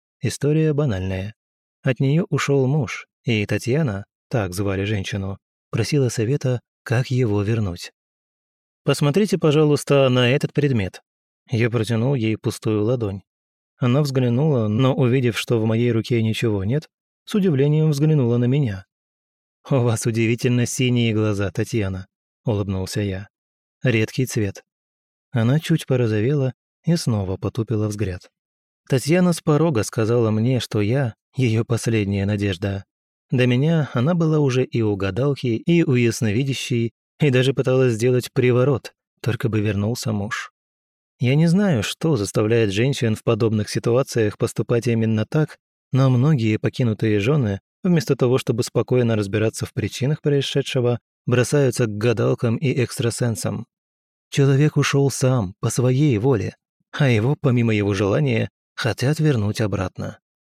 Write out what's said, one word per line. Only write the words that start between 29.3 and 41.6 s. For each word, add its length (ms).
с 80
порога 420
сказала 480
мне, 300
что 200
я — 340
её 280
последняя 600
надежда. 580
До 140
меня 460
она 220
была 240
уже 260
и 180
у 120
гадалки, 540
и 340
у 120
ясновидящей, 1000
и 120
даже 220
пыталась 420
сделать 380
приворот, 600
только 280
бы 120
вернулся 520
муж. 400
Я 160
не 140
знаю, 340